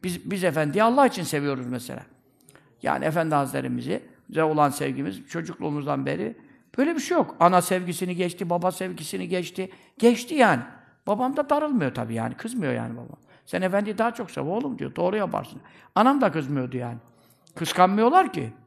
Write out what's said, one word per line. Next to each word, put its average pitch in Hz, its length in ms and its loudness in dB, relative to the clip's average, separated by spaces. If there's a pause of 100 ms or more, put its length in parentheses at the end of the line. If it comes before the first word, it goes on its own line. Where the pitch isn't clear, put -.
Biz, 175 280 -6
biz 190 120 -2
Efendi'yi 156 400 2
Allah 254 240 6
için 196 160 -2
seviyoruz 139 440 -2
mesela. 123 340 -8 (800)
Yani 139 240 0
Efendi 156 300 0
Hazretlerimizi, 135 680 -2 (260)
bize 160 140 0
olan 151 260 4
sevgimiz 139 580 -6
çocukluğumuzdan 147 760 -4
beri 180 320 -4 (400)
böyle 302 180 2
bir 302 40 -2
şey 349 180 0
yok. - 220 0
Ana 180 220 8
sevgisini 180 540 -2
geçti, 175 340 -4
baba 175 220 0
sevgisini 180 560 -8
geçti. 185 440 -4 (260)
Geçti 233 380 4
yani. 190 260 6 (460)
Babam 254 300 -2
da 294 120 -2
darılmıyor 285 440 2
tabii 117 200 -4
yani, 117 220 -4
kızmıyor 220 380 -4
yani 117 200 -6
babam. 117 240 -16 (280)
"Sen 185 160 -4
Efendi'yi 196 360 -2
daha 226 160 0
çok 208 180 -10
sev 143 100 -6
oğlum." 220 380 -4
diyor, 135 160 -8
"doğru 180 200 0
yaparsın." - 460 -4 (340)
Anam 262 260 4
da 196 100 4
kızmıyordu 131 460 -2
yani. 120 200 -6 (580)
Kıskanmıyorlar 214 800 4
ki. 123 200 -6 (140)